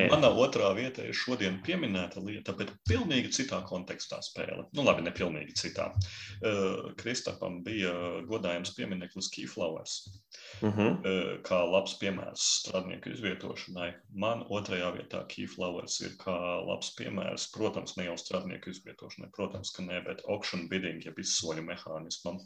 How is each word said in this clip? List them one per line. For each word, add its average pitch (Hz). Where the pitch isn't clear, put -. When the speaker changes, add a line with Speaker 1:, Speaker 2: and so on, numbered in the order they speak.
Speaker 1:
Mana 147
otrā 110
vieta 123
ir 117
šodien 101
pieminēta 101
lieta, 104
bet 101
pilnīgi 165
citā 107
kontekstā -
spēle. -
Nu, 143
labi, 85
ne 85
pilnīgi 82
citā. 82
Eh, 98
Kristapam 92
bija 92
godājams 92
piemineklis 95
Keyflowers, -
Speaker 2:
Mhm. 104
Speaker 1:
eh, 95
kā 92
labs 92
piemērs 95
strādnieku -
izvietošanai. 92
Man 104
otrajā 95
vietā -
Keyflowers 92
ir 92
kā 90
labs 95
piemērs, -
protams, 98
ne 90
jau 85
strādnieku 92
izvietošanai, -
protams, 95
ka 92
nē, 87
bet 87
auction 95
bidding, 87
jeb 82
izsoļu 80
mehānismam. 82